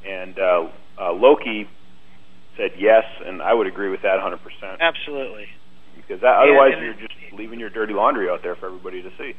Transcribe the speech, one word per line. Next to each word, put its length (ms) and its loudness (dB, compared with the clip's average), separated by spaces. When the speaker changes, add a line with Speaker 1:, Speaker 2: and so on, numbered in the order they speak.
Speaker 1:
And, 320 -10
uh, 300 2
uh, 140 -2
Loki 560 4
said 220 -4
yes, 260 8
and 160 -8
I 140 2
would 120 4
agree 240 -4
with 120 -6
that 160 4
a 20 -4
hundred 220 -4
percent. 380 -12
Speaker 2:
Absolutely. 680 -4
Speaker 1:
Because 240 -10
that, 160 6
Speaker 2:
Yeah, 60 8
Speaker 1:
otherwise 320 8
Speaker 2:
and 80 -6
Speaker 1:
you're 100 -6
Speaker 2:
it, 80 -12
Speaker 1:
just 320 -14
leaving 280 -12
your 100 -10
dirty 240 -4
laundry 340 2
out 140 -4
there 140 -6
for 100 -10
everybody 360 -12
to 140 -14
see. 220 -12